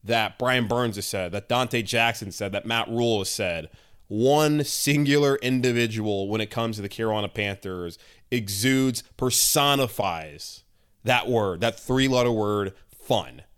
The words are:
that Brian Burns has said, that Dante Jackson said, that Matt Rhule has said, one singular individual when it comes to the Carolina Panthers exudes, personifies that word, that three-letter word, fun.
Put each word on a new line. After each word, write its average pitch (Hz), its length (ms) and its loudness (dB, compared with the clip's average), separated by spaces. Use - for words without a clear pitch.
that 110 340 0
Brian 123 300 2
Burns 120 300 0
has 98 80 -6
said, 92 260 -4
that 98 160 -8
Dante 120 340 0
Jackson 113 520 0
said, 101 180 -6
that 101 140 -4
Matt 113 240 -2
Rhule 113 300 2
has 95 100 -4
said, 85 400 -4
one 147 560 2
singular 143 720 2
individual 117 920 0
when 110 140 -2
it 104 80 -6
comes 117 260 -4
to 104 60 -8
the 98 80 -6
Carolina 107 400 -2
Panthers 95 680 -6
exudes, 123 760 0
personifies 120 1500 0
that 117 240 2
word, 101 320 2
that 117 180 0
three-letter 127 520 2
word, 104 420 0
fun. - 540 -4